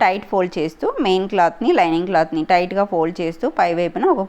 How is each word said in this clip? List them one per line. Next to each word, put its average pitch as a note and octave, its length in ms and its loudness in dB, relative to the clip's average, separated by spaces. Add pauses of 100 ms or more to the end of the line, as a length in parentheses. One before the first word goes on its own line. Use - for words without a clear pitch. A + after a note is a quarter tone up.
టైట్ G3+ 300 0
ఫోల్డ్ F3+ 260 0
చేస్తూ D#3+ 300 -4 (180)
మెయిన్ F#3 260 2
క్లాత్ని F#3 380 2 (100)
లైనింగ్ E3+ 300 0
క్లాత్ని D#3+ 320 0 (100)
టైట్గా F3+ 400 2
ఫోల్డ్ E3 300 0
చేస్తూ E3+ 280 -4 (100)
పై F3+ 80 4 (120)
వైపున F3 340 -2
ఒక G3 160 -2